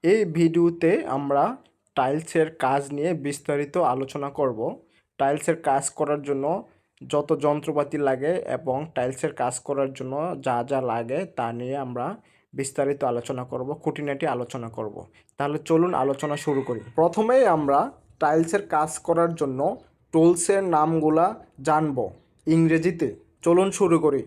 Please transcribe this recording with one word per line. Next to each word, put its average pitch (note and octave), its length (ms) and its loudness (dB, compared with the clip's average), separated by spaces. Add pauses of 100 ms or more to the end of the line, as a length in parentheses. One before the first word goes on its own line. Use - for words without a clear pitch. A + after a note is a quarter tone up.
(120)
এই A3 80 4 (160)
ভিডিওতে E3+ 540 4 (260)
আমরা C#3 280 2 (540)
টাইলসের D#3 500 0 (160)
কাজ C3+ 180 2 (140)
নিয়ে D3+ 140 -2 (160)
বিস্তারিত C#3+ 480 -4 (180)
আলোচনা C3+ 360 -4 (100)
করব। B2 220 0 (600)
টাইলসের D3 360 0 (120)
কাজ C3+ 160 0 (140)
করার D3 300 -2
জন্য C#3 160 -2 (680)
যত D3 160 0 (160)
যন্ত্রপাতি D3 540 0 (100)
লাগে C3 240 0 (240)
এবং C3 220 -4 (180)
টাইলসের C3 360 -2 (100)
কাজ B2 120 -2 (120)
করার C#3 320 -2
জন্য C3 160 -8 (320)
যা B2 100 0 (140)
যা C#3 100 0 (120)
লাগে A#2+ 280 -4 (180)
তা A#2+ 80 -2 (120)
নিয়ে B2+ 260 -6
আমরা B2 220 -6 (520)
বিস্তারিত C#3 420 -2 (120)
আলোচনা B2+ 380 -6
করব, B2+ 180 -6 (140)
খুঁটিনাটি C#3+ 420 -4 (100)
আলোচনা A#2+ 420 -8
করব। G#2+ 200 -8 (400)
তাহলে C#3+ 220 -2 (100)
চলুন E3+ 240 4 (100)
আলোচনা C#3 420 -2
শুরু C#3 240 0
করি। A#2 120 -4 (180)
প্রথমেই A3 460 4 (120)
আমরা C#3+ 220 2 (440)
টাইলসের E3 400 2 (120)
কাজ D#3 160 0 (160)
করার E3+ 240 2 (100)
জন্য C3+ 200 -2 (520)
টুলসের F3 500 4 (140)
নামগুলা D#3 500 4 (420)
জানব D3+ 300 2 (560)
ইংরেজিতে। E3 540 4 (360)
চলুন F3 240 6 (100)
শুরু F3 260 4
করি। C#3 220 2